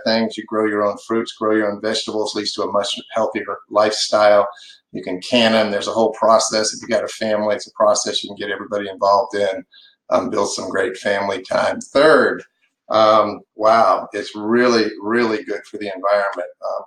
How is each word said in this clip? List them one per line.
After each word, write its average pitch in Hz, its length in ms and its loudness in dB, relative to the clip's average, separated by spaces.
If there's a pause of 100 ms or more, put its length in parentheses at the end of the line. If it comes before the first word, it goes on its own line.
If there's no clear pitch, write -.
things. 113 320 -2
You 107 100 -10
grow 110 200 0
your 104 180 0
own 104 120 -2 (100)
fruits, 117 320 -4
grow 107 180 0
your 107 160 0
own 104 80 -8
vegetables, 107 540 -4
leads 104 200 -6
to 104 80 -4
a 95 100 -6
much 101 260 -2 (140)
healthier 107 460 -4 (120)
lifestyle. 104 760 4 (460)
You - 100 -10
can 92 180 -6
can 113 340 2
'em. 107 160 2
There's 101 180 -4
a 98 40 -4
whole 110 200 2
process. 110 600 2
If - 80 -16
you 110 60 -16
got 107 160 0
a - 40 -6
family, 107 460 -2
it's 101 120 -8
a - 60 -20
process 104 500 2
you - 80 -12
can 101 60 -16
get 101 140 -6
everybody 101 380 -6
involved 98 460 2
in, 95 300 -2 (460)
um, - 200 0
build 101 220 -2
some 95 160 -8
great 95 280 -2
family 98 460 -4
time. 98 380 -2
Third, 135 640 4 (460)
um, 107 520 4 (120)
wow, 107 580 4
it's 104 220 -8
really, 113 560 2 (100)
really 107 440 0
good 98 200 -8
for - 140 -14
the 101 160 -8
environment. 98 540 0 (120)
Uh, 95 260 -8